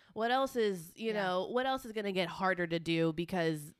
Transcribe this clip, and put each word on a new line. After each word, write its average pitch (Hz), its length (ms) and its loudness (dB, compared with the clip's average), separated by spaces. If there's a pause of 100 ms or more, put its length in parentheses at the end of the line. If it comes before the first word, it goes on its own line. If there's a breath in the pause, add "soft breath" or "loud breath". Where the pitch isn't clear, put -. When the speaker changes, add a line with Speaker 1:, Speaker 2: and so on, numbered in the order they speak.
(140)
Speaker 1:
What 220 160 0
else 262 280 2
is, 196 380 0
you 226 180 -2
Speaker 2:
Yeah. 208 100 0
Speaker 1:
know, 185 240 0
what 247 180 0
else 262 200 -2
is 226 80 -10
gonna 202 180 -2
get 185 160 0
harder 180 400 0
to 170 120 0
do 165 340 2
because 160 680 0